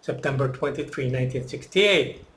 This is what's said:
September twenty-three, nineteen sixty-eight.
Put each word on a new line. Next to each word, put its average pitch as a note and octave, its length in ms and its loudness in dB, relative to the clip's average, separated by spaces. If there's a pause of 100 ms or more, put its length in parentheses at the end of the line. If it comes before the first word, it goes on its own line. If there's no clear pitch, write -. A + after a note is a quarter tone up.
September C3+ 480 -2
twenty-three, C#3 640 -4
nineteen B2+ 320 -2
sixty-eight. F3+ 800 2 (100)